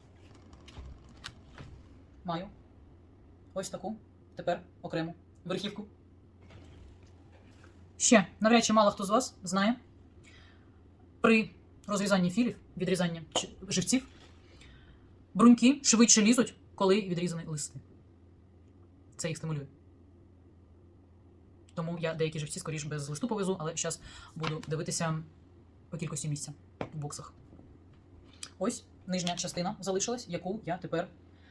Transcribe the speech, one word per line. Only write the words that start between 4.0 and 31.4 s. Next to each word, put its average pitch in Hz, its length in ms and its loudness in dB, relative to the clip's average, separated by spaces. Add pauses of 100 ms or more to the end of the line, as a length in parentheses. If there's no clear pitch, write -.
тепер 175 260 -2 (200)
окрему 165 320 -4 (320)
верхівку. 196 400 -6 (2000)
Ще 208 300 6 (120)
навряд 226 260 6
чи 220 80 2
мало 214 180 6
хто 202 140 -6
з 180 40 -4
вас 233 340 2
знає: 196 320 2 (1500)
при 220 280 6 (380)
розрізанні 190 440 2
філів, 233 240 0 (220)
відрізанні 175 440 0 (120)
ч-, - 160 -4 (180)
живців, 214 400 0 (1300)
бруньки 240 500 8
швидше 220 380 6
лізуть, 226 340 4 (200)
коли 196 260 4
відрізані 170 460 -4
листи. 151 320 -8 (1400)
Це - 100 -6
їх 160 100 -6
стимулює. 151 280 -6 (2000)
Тому 170 260 -8
я 160 140 -4
деякі 156 260 -2
живці 151 200 -8
скоріш 156 240 -8
без 147 260 -8
листу 151 180 -6
повезу, 190 320 -2
але 160 160 -6
щас - 260 -6 (340)
буду 156 320 -4
дивитися 160 560 -4 (640)
по 165 80 -10
кількості 156 300 -6
місця 147 260 -6 (400)
в 165 40 -10
боксах. - 360 -10 (1300)
Ось 220 240 -4 (240)
нижня 180 280 -2
частина 180 440 -4
залишилась, 196 500 -4
яку 180 360 -6
я 170 120 -4
тепер 175 300 -4 (440)